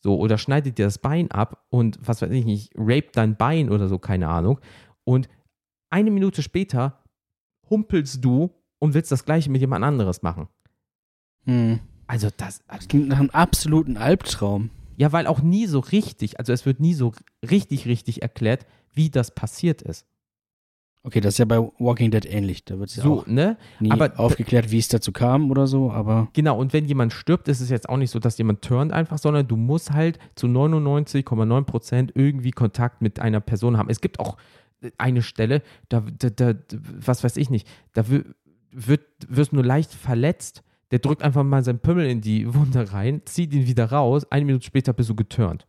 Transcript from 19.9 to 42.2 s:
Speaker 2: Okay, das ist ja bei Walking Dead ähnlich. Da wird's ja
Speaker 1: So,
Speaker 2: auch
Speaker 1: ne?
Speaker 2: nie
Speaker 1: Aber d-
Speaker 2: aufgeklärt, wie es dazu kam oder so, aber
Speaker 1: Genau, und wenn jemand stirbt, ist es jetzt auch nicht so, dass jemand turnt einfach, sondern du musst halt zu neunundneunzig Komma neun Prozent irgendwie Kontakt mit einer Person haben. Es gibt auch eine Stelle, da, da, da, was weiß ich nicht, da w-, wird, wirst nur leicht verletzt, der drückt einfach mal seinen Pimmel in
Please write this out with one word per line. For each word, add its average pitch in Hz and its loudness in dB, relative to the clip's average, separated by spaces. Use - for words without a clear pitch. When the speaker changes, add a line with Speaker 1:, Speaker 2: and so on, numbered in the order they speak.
Speaker 2:
Okay, 117 0
das 101 2
ist - -2
ja 120 6
bei 117 2
Walking 120 2
Dead 107 0
ähnlich. 98 -4
Da 95 -10
wird's 101 -10
ja 117 -8
Speaker 1:
So, 139 2
Speaker 2:
auch - -14
Speaker 1:
ne? 170 0
Speaker 2:
nie 110 4
Speaker 1:
Aber 135 4
d- - -12
Speaker 2:
aufgeklärt, 117 2
wie 113 2
es 113 0
dazu 113 0
kam 135 2
oder 135 4
so, 135 0
aber 113 0
Speaker 1:
Genau, 151 2
und 131 -2
wenn 151 2
jemand 131 0
stirbt, - -2
ist 131 0
es 123 -4
jetzt 123 -2
auch 127 -2
nicht 135 0
so, 117 -4
dass 113 0
jemand 110 0
turnt 139 0
einfach, 160 -2
sondern 147 2
du 117 0
musst 135 0
halt 160 0
zu - -2
neunundneunzig 143 2
Komma 110 0
neun 127 2
Prozent 123 -2
irgendwie 135 0
Kontakt 120 -2
mit 110 -2
einer 107 0
Person 117 0
haben. 107 0
Es - 0
gibt - -4
auch - -8
eine 123 0
Stelle, 117 -2
da, 117 0
da, 127 0
da, 117 0
was - -2
weiß 120 -2
ich 131 -2
nicht, 120 -2
da 110 0
w-, 139 2
wird, 131 0
wirst 135 0
nur 139 2
leicht 143 0
verletzt, - -4
der 123 2
drückt 147 -2
einfach 143 2
mal 139 2
seinen 120 -2
Pimmel 175 2
in 123 -2